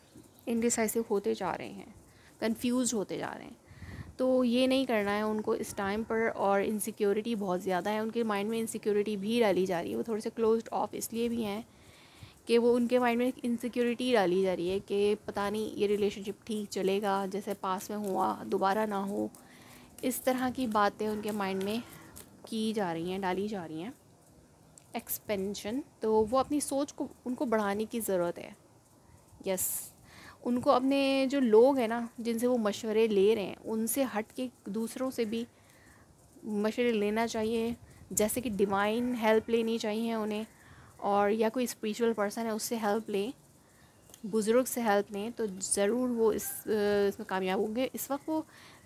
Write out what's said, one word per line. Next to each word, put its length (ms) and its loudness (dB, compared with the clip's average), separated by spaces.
indecisive 640 0
होते 240 0
जा 200 -2
रहे 140 -8
हैं, 260 -16
confused 540 0
होते 240 -4
जा 140 -6
रहे 140 -12
हैं। 100 -18
तो 260 4
ये 220 4
नहीं 200 2
करना 240 2
है 120 0
उनको 320 -2
इस 220 -6
time 280 -2
पर। 240 0
और 340 2
insecurity 720 -2
बहुत 260 -2
ज़्यादा 300 -2
है, 100 0
उनके 220 -2
mind 280 -2
में 80 -2
insecurity 580 -2
भी 240 0
डाली 260 4
जा 140 0
रही 100 -6
है। 60 -4
वो 60 -2
थोड़े 180 -4
से 100 -6
closed 380 2
ऑफ 260 -4
इसलिए 340 -4
भी 140 -2
हैं 220 -4
कि 120 6
वो, 160 6
उनके 240 4
mind 200 2
में 80 2
एक 180 -4
insecurity 680 0
डाली 300 4
जा 120 2
रही 140 -2
है 120 -2
कि 340 2
पता 360 -4
नहीं 220 -4
ये 140 0
relationship 600 -2
ठीक 220 -6
चलेगा, 580 0
जैसे 280 -6
पास 360 -4
में 80 -6
हुआ 460 -2
दोबारा 420 0
ना 120 -4
हो, 320 -4
इस 200 -4
तरह 260 0
की 160 -4
बातें 420 2
उनके 220 -4
mind 320 -2
में 200 -4
की 240 -2
जा 200 0
रही 180 -4
हैं, 100 -6
डाली 280 -2
जा 160 -8
रही 160 -10
हैं। 140 -10
Expansion, 880 -4
तो 200 4
वो 160 0
अपनी 220 2
सोच 320 -2
को, 160 -6
उनको 200 -2
बढ़ाने 380 0
की 160 -6
ज़रूरत 380 0
है। 180 -14
यस, 460 -4
उनको 260 2
अपने 560 4
जो 140 0
लोग 380 8
हैं 100 2
ना, 200 -4
जिनसे 260 -2
वो 100 2
मशवरे 520 2
ले 260 6
रहे 100 0
हैं, 120 -8
उनसे 460 -2
हट 240 -2
के 140 -6
दूसरों 420 -4
से 140 -2
भी 220 -2
मशवरे 480 0
लेना 340 2
चाहिए, 500 -2
जैसे 280 2
कि 100 -4
divine 640 0
help 360 4
लेनी 280 2
चाहिए 360 -2
उन्हें, 320 -4
और 300 2
या 180 2
कोई 180 0
spiritual 460 0
person 300 -2
है 120 -2
उससे 220 -4
help 340 0
लें, 220 -2
बुज़ुर्ग 400 2
से 160 -4
help 300 2
लें, 200 -6
तो 140 -4
ज़रूर 640 0
वो 240 4
इस, 180 -4
अ, 140 -10
इसमें 200 -6
कामयाब 320 0
होंगे। 340 -2
इस 160 -8
वक्त 180 -6
वो, 180 -2